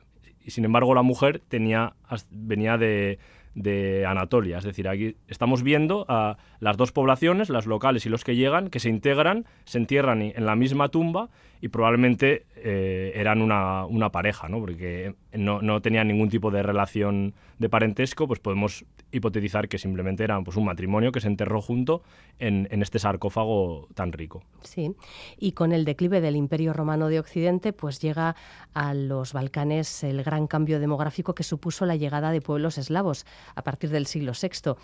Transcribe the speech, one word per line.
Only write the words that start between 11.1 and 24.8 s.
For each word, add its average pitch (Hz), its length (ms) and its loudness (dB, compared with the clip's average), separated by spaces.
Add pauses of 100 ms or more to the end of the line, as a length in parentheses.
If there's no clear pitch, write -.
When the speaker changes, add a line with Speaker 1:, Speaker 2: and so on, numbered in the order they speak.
Speaker 1:
y 117 80 -8
probablemente, 120 760 4 (120)
eh, 95 580 -2
eran 107 260 2
una, 95 460 2
una 107 260 0
pareja, 90 380 -2
¿no? 113 100 -6
Porque 90 540 -8 (180)
no, 104 300 -2
no 107 180 2
tenían 110 280 2
ningún 107 200 4
tipo 107 220 0
de 101 120 0
relación 101 720 0 (260)
de 110 120 0
parentesco, 113 560 0
pues 120 120 -2
podemos 101 460 -2 (280)
hipotetizar 104 560 -2
que 98 100 -6
simplemente 95 460 -4
eran, 101 200 0
pues, 95 140 -6
un 107 80 2
matrimonio 98 440 0
que 123 100 -4
se 104 80 -2
enterró 104 340 0
junto 127 400 -2 (360)
en, 101 320 0
en 101 120 0
este - 160 -2
sarcófago 98 960 -2
tan 92 180 -4
rico. 80 320 -12 (160)
Speaker 2:
Sí, 170 340 -8 (440)